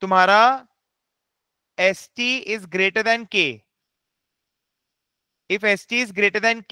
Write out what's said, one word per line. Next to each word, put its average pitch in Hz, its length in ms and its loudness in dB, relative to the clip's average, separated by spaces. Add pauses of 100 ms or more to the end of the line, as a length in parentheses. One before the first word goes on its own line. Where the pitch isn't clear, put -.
तुम्हारा 202 640 4 (1120)
एसटी 240 680 -2 (120)
is 196 100 -12
greater 190 380 -2
than 226 300 -2
K, 185 100 0 (2000)
if 202 140 -4
S 202 220 0
T 240 180 -2
is 202 80 -10
greater 202 300 0
than 226 300 0